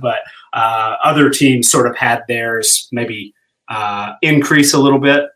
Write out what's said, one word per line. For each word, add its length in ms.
but, 160
uh, 500
other 260
teams 400
sort 160
of 80
had 320
theirs 640
maybe, 420
uh, 540
increase 520
a 60
little 180
bit, 240